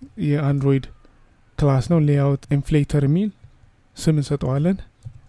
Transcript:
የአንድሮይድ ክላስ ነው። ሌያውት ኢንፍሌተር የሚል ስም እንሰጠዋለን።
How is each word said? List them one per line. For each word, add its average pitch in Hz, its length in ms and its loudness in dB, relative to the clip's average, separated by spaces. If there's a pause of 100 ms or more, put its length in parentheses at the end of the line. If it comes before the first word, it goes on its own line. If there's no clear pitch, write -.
(200)
የአንድሮይድ 143 680 0 (720)
ክላስ 135 300 2
ነው። 170 120 4
ሌያውት 143 500 2
ኢንፍሌተር 143 540 0
የሚል 180 260 0 (680)
ስም 156 200 0
እንሰጠዋለን። 143 600 -2 (520)